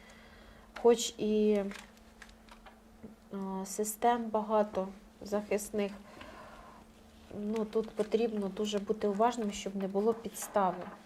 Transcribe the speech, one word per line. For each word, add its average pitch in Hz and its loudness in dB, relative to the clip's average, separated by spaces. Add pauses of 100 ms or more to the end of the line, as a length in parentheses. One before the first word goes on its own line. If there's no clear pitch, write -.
(800)
Хоч 233 6
і, 214 4 (1700)
а, 190 -6
систем 226 0
багато 214 2 (340)
захисних, 202 -2 (1500)
ну, 214 -2
тут 220 -2
потрібно 214 0
дуже 208 -2
бути 214 0
уважним, 220 2
щоб 196 -8
не 196 -2
було 202 2
підстави. 190 0 (220)